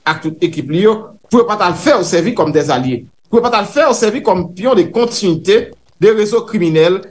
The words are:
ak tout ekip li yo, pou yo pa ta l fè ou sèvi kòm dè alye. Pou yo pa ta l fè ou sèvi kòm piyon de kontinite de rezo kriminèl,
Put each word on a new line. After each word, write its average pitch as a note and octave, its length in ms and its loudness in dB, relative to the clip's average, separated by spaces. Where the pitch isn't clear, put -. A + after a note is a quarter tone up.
ak D#3 160 -4
tout D#3+ 220 -2
ekip D3+ 260 -6
li F3+ 140 2
yo, G#3+ 320 0
pou A#3+ 120 4
yo A#3 80 -2
pa G#3 100 -2
ta F#3 100 0
l E3+ 60 -4
fè C#4+ 220 2
ou F3 100 -2
sèvi F3 300 0
kòm D#3 180 0
dè D3 160 2
alye. B2+ 320 -2
Pou A#3 140 2
yo - 20 -2
pa A#3+ 80 -2
ta A3 100 0
l G3+ 60 -6
fè C#4+ 220 0
ou A3+ 80 0
sèvi A3 260 -2
kòm F#3 320 0
piyon A#3+ 240 0
de E3 140 2
kontinite G3+ 640 0
de G#3 160 4
rezo A3 320 -2
kriminèl, F3 640 0